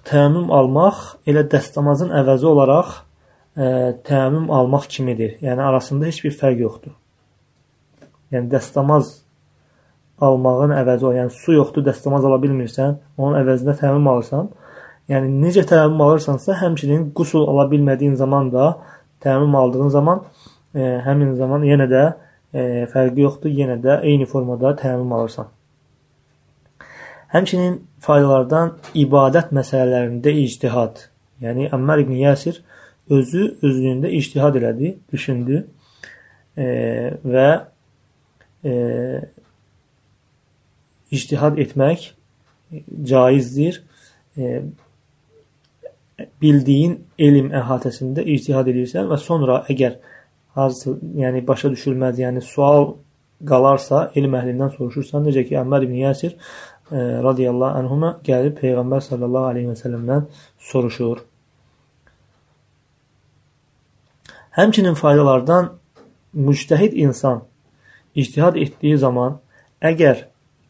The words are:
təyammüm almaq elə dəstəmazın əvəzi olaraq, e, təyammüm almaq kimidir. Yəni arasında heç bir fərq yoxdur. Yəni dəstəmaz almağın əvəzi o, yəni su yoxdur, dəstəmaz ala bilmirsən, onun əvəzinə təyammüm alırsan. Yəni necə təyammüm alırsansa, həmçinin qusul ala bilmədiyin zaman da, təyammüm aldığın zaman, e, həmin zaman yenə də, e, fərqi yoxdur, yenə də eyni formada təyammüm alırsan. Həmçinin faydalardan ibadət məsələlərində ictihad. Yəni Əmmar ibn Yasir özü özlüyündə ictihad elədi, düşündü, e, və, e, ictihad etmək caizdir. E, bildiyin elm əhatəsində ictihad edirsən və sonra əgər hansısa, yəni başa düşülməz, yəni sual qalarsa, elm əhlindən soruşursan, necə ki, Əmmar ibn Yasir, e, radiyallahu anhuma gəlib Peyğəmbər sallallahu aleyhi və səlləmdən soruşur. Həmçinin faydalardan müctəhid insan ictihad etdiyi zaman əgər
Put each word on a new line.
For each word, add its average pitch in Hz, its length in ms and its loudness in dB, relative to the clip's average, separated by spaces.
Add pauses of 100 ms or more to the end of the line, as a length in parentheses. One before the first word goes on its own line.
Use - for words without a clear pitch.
təyammüm 151 500 2
almaq 143 460 2 (240)
elə 147 260 2
dəstəmazın 147 640 0
əvəzi 135 360 2
olaraq, 147 420 4 (680)
e, 135 120 -2 (360)
təyammüm 143 460 0
almaq 135 400 0
kimidir. 113 500 -6
Yəni 131 240 -4
arasında 139 460 -2
heç 156 140 -10
bir 147 120 -2
fərq 127 240 0
yoxdur. - 320 -6 (1400)
Yəni 123 200 -4
dəstəmaz 139 600 0 (1040)
almağın 131 580 2
əvəzi 127 320 0
o, 123 60 0
yəni 123 180 -2
su - 240 0
yoxdur, 143 300 0
dəstəmaz 139 400 -2
ala 135 160 2
bilmirsən, 135 560 -2 (180)
onun 143 240 0
əvəzinə 131 380 0
təyammüm 143 340 2
alırsan. 139 400 -4 (560)
Yəni 135 320 0
necə 180 280 4
təyammüm 156 320 4
alırsansa, 151 600 2
həmçinin 151 540 0
qusul 151 340 0
ala 139 220 2
bilmədiyin 139 460 2
zaman 135 360 0
da, 139 220 2 (460)
təyammüm 143 360 2
aldığın 127 320 2
zaman, 147 340 2 (520)
e, 131 260 -2
həmin 139 360 0
zaman 135 280 -2
yenə 143 240 4
də, 131 160 4 (500)
e, 131 80 -4 (300)
fərqi 131 320 2
yoxdur, 143 260 -2
yenə 135 300 -2
də 131 240 2
eyni 143 240 2
formada 127 480 -2
təyammüm 127 360 -4
alırsan. 113 380 -6 (1800)
Həmçinin 180 460 0 (180)
faydalardan 143 800 2 (180)
ibadət 139 560 4
məsələlərində 127 800 0
ictihad. 123 800 -2 (320)
Yəni 123 340 -6
Əmmar 143 300 2
ibn 131 100 -4
Yasir 143 460 0 (500)
özü 147 480 0
özlüyündə 131 560 -2
ictihad 143 420 0
elədi, 120 380 -2 (180)
düşündü, 135 520 -4 (920)
e, 135 100 -4 (580)
və, 131 240 4 (1120)
e, 135 120 -4 (2500)
ictihad 147 460 -2
etmək 143 540 -2 (880)
caizdir. 131 800 2 (560)
E, 123 240 -6 (1800)
bildiyin 143 600 2 (180)
elm 143 320 4
əhatəsində 127 720 -6
ictihad 135 480 -2
edirsən 127 400 -4
və 147 80 -2
sonra 135 480 -2
əgər 127 320 -2 (580)
hansısa, 135 380 -4 (240)
yəni 127 240 -4
başa 135 300 -2
düşülməz, 127 500 -4
yəni 127 240 -6
sual 147 460 2 (480)
qalarsa, 135 760 2
elm 135 240 0
əhlindən 127 380 -4
soruşursan, 143 500 -6
necə 135 180 0
ki, 139 140 -4
Əmmar 135 260 0
ibn 123 140 -6
Yasir, 139 380 -4 (540)
e, 151 60 -6 (300)
radiyallahu 131 540 0
anhuma 147 440 -2
gəlib 135 360 0
Peyğəmbər 127 440 -2
sallallahu 123 460 -4
aleyhi 120 220 -6
və 113 80 -10
səlləmdən 123 460 -4 (440)
soruşur. 120 540 -4 (3250)
Həmçinin 196 400 2
faydalardan 147 800 2 (600)
müctəhid 151 600 0
insan 131 480 0 (720)
ictihad 151 420 0
etdiyi 147 420 -2
zaman 127 420 -2 (420)
əgər 160 460 2 (420)